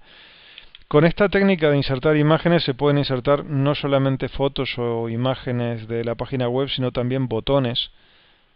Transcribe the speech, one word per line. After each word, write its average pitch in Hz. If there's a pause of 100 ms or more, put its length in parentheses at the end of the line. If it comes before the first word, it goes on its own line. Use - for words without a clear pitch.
(880)
Con 147
esta 185
técnica 190
de 143
insertar 139
imágenes 160
se 143
pueden 143
insertar 139
no 139
solamente 135
fotos 135
o 117
imágenes 120
de 117
la 117
página 123
web, 131
sino 127
también 127
botones, 120 (640)